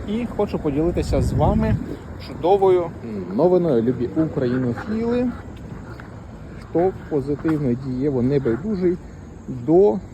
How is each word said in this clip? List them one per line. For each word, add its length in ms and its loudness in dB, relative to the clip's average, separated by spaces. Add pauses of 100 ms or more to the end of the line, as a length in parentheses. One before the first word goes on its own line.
і 180 -2
хочу 340 -2
поділитися 640 0
з 120 0
вами 420 4 (520)
чудовою 640 4 (420)
новиною, 480 4
любі 340 0
українофіли. 1160 0 (1300)
Хто 320 0 (180)
позитивно, 640 0
дієво 480 -2
небайдужий 760 2 (500)
до 520 4 (140)